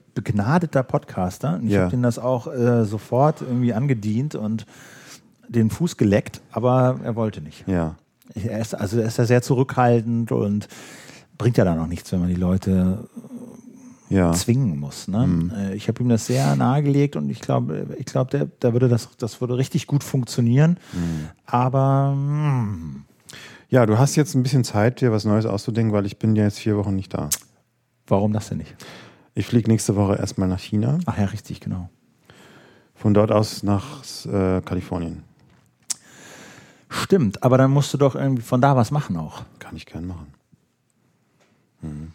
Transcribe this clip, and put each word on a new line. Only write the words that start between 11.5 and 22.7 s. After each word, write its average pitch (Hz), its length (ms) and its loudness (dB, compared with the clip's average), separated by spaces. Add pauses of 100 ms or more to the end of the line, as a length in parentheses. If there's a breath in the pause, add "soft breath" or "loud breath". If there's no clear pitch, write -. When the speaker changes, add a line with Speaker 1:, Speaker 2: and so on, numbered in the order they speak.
Speaker 1:
ja 110 60 6
dann 85 160 2
auch 80 80 -2
nichts, 87 240 -8
wenn 92 80 0
man 87 100 2
die 90 60 0
Leute 92 680 0 (1000)
Speaker 2:
Ja. 90 240 4
Speaker 1:
zwingen 104 460 0
muss, 71 300 -10
ne? 98 180 0
Speaker 2:
Mhm. 87 240 0
Speaker 1:
Äh, 98 240 -6
ich 107 140 -6
hab 113 120 -2
ihm 123 80 0
das 117 180 2
sehr 139 300 2
nahegelegt 143 600 2
und 147 120 -4
ich 131 120 -8
glaub, 127 300 -2 (280)
ich - 80 -12
glaub, 131 240 -2
der, 143 160 0
der 127 260 0
würde 123 160 4
das, 117 200 2 (100)
das - 220 -8
würde 123 180 -4
richtig 135 300 -2
gut 143 160 0
funktionieren. 135 760 2 (140)
Speaker 2:
Mhm. 82 360 -4 (180)
Speaker 1:
Aber, 135 680 2
hm. 127 880 -2 (640 loud breath)